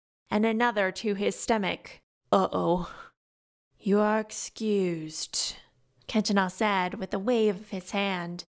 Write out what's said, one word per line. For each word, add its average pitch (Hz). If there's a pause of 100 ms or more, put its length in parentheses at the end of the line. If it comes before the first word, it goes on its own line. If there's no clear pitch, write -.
(280)
and 208
another 220
to 202
his 196
stomach. 190 (320)
"Uh-oh." 165 (840)
"You 202
are 214
excused," 185 (540)
Cantona 202
said 190
with 190
a 202
wave 214
of 214
his 185
hand, 180